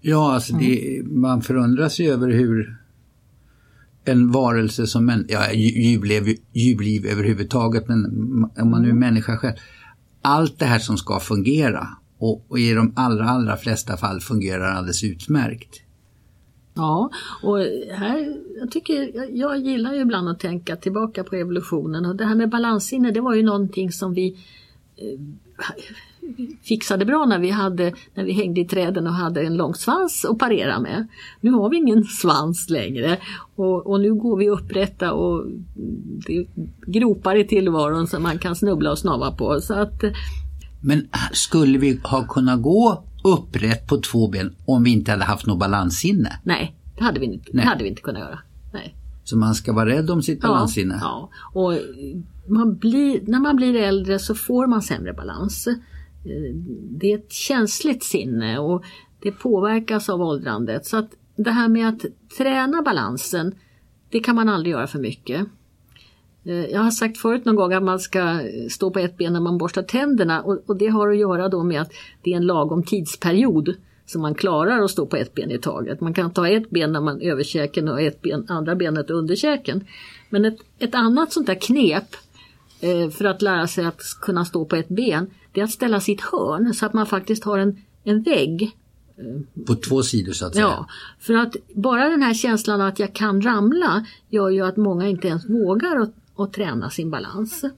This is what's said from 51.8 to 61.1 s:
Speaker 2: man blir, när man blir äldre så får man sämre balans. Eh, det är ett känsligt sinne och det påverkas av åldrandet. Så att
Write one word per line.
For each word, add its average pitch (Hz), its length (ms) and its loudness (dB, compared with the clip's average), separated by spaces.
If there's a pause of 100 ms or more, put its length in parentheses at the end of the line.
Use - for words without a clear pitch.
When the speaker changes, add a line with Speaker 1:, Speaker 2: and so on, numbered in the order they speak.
Speaker 2:
man 214 280 2
blir, 262 500 2
när 240 140 2
man 285 160 4
blir 247 180 4
äldre 196 440 2
så 214 160 -2
får 247 320 0
man 233 160 2
sämre - 300 -4
balans. - 540 -6
Eh, 156 880 -8 (360)
det 175 220 0
är 214 60 0
ett - 140 -14
känsligt 254 720 0
sinne 113 540 0
och 175 260 0 (380)
det 202 100 -2
påverkas 220 760 0
av 185 140 0
åldrandet. 120 640 -2
Så - 100 -4
att 220 140 -2 (260)